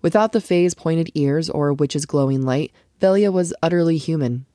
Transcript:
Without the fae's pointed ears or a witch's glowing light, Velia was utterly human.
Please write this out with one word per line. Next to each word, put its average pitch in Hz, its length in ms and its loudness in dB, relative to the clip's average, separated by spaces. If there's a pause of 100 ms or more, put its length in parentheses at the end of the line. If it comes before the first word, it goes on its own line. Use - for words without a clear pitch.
Without 214 280 2
the 220 100 0
fae's 175 320 0
pointed 165 440 -2
ears 151 340 0
or 147 160 -2
a 143 80 0
witch's 147 320 -2
glowing 135 360 0
light, 131 280 -2 (300)
Velia 196 320 2
was 180 280 0
utterly 165 360 2
human. 135 580 -4